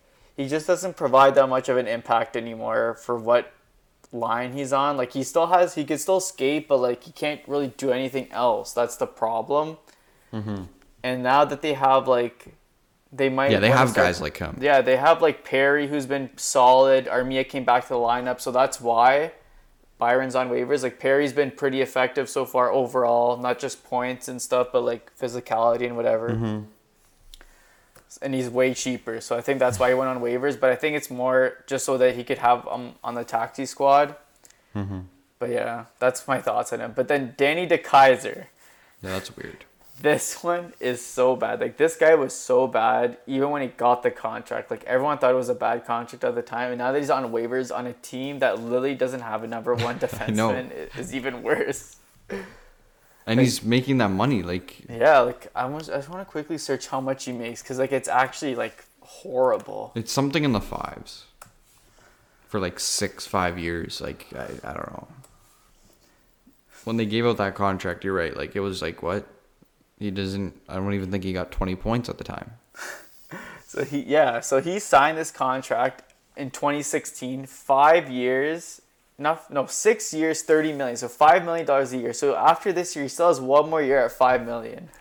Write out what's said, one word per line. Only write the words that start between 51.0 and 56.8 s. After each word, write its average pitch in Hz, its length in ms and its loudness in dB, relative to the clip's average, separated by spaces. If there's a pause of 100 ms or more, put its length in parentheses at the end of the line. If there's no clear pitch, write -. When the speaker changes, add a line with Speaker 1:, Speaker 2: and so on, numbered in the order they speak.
Speaker 1:
even 123 280 -6
worse. - 540 -2 (1300)
Speaker 2:
And 113 100 0
Speaker 1:
Like, 131 80 6
Speaker 2:
he's 120 180 0
making 127 360 2
that 107 100 2
money, 101 340 0
like - 460 -8
Speaker 1:
Yeah, 127 320 6
like, 123 340 -2
I 123 120 -4
want, 156 240 -10
I - 60 -4
just 139 120 -8
wanna 185 160 -12
quickly 156 320 -8
search 135 320 -6